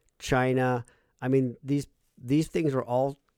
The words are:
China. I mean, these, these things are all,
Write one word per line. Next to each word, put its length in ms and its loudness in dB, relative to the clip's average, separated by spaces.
China. 680 0
I 80 -4
mean, 340 2
these, 240 -4
these 280 0
things 260 0
are 80 0
all, 360 -2